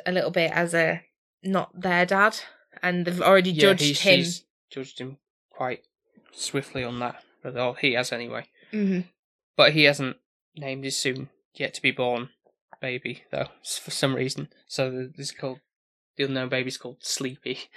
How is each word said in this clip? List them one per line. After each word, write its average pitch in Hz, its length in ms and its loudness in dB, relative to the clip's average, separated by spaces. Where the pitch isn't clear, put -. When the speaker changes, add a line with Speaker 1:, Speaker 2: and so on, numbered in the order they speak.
Speaker 1:
a 180 60 -2
little 165 180 2
bit 170 220 2
as 170 220 0
a, 165 280 2
not 190 380 -2
their 180 260 2
dad. 196 320 4
And 180 240 0
they've 175 160 -4
already 185 300 6
Speaker 2:
Yeah, 156 80 0
Speaker 1:
judged 180 220 6
Speaker 2:
he's, 143 180 2
Speaker 1:
him. 185 180 6
Speaker 2:
he's 170 260 -2
judged - 300 -12
him 131 160 -12
quite - 320 -6
swiftly - 520 -6
on 120 160 -6
that. 123 220 -6
But, 131 140 -10
oh, 123 180 0
he 131 200 2
has 123 180 0
anyway. 117 340 -8
Speaker 1:
Mm-hmm. 196 280 0
Speaker 2:
But 139 160 8
he 151 120 4
hasn't 139 320 2
named 135 280 -10
his 135 140 -6
soon 131 320 -4
yet - 200 -6
to - 80 -14
be 131 100 2
born 123 360 -2
baby, 127 480 -8
though, 131 180 -6
s-, - 140 -8
for - 120 -14
some 135 240 -2
reason. 131 340 -6
So 131 220 -4
the, 127 260 -10
this 139 120 -12
is - 40 -12
called, 131 280 -10
the 139 80 -2
unknown 131 260 -4
baby's 127 260 -4
called 127 240 -14
Sleepy. 127 580 -6